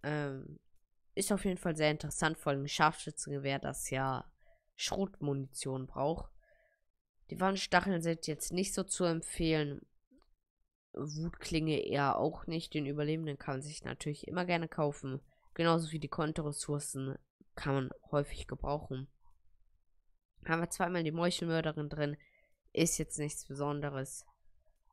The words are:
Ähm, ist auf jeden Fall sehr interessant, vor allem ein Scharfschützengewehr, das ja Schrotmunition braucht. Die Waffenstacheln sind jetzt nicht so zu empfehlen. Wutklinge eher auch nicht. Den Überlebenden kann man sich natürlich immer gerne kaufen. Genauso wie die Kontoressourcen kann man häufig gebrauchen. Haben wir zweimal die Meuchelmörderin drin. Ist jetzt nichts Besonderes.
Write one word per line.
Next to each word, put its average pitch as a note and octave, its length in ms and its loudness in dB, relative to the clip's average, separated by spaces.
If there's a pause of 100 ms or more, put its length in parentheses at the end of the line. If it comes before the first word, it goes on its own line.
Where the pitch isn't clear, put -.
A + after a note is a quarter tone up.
Ähm, D3 560 -4 (560)
ist - 160 2
auf G3 120 0
jeden F#3 140 0
Fall E3+ 160 0
sehr D#3 160 6
interessant, D#3 480 0
vor D3 140 0
allem C#3 100 0
ein C#3+ 60 -4
Scharfschützengewehr, C#3+ 920 2
das - 320 -4
ja C3 400 -2 (460)
Schrotmunition C#3 1120 -2
braucht. D3 420 -2 (1000)
Die D#3+ 100 -4
Waffenstacheln F#3 600 4
sind E3 280 -2
jetzt - 240 -4
nicht F#3 200 0
so F#3+ 120 0
zu - 200 -2
empfehlen. D#3+ 800 2 (1080)
Wutklinge D#3 920 0
eher C#3 320 4
auch D#3+ 300 0
nicht. E3 260 -4
Den D3+ 140 0
Überlebenden D3 500 0
kann - 180 -4
man C3 80 -4
sich D3+ 220 -10
natürlich - 440 -6
immer F3 160 0
gerne E3+ 240 2
kaufen. C#3 520 -2 (340)
Genauso E3 360 6
wie D#3+ 80 -4
die D3 100 -6
Kontoressourcen D3 1120 -2 (380)
kann C#3 180 2
man C3+ 160 2 (220)
häufig - 340 0
gebrauchen. C#3 640 -4 (1400)
Haben E3 160 2
wir E3+ 80 -2
zweimal F3 320 0
die D#3 80 0
Meuchelmörderin E3 800 0
drin. D3 280 -2 (560)
Ist - 260 4
jetzt - 200 -4
nichts D3+ 260 -4
Besonderes. C#3+ 800 -4 (680)